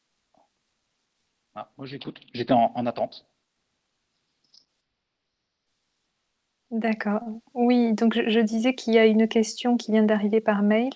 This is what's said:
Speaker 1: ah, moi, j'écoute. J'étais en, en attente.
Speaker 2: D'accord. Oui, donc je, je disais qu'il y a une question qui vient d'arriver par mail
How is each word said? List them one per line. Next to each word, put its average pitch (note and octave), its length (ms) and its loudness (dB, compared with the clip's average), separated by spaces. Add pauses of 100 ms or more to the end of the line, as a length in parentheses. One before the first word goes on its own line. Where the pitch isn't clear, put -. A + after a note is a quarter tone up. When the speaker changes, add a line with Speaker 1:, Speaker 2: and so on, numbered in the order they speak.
(1500)
Speaker 1:
ah, - 240 -16
moi, C3+ 80 -14
j'écoute. - 340 -16 (140)
J'étais B2 180 -2
en, A#2 220 4
en B2 100 -6
attente. - 420 -8 (3500)
Speaker 2:
D'accord. A3 520 -4 (320)
Oui, A#3+ 400 2
donc A3+ 200 2
je, A#3 140 -2
je A3 120 2
disais A3+ 340 0
qu'il A#3 180 -4
y A3+ 60 6
a A3 80 6
une A3 200 4
question A#3 520 -2
qui - 120 -8
vient A3 120 4
d'arriver G#3+ 400 2
par G3+ 200 0
mail A3 340 2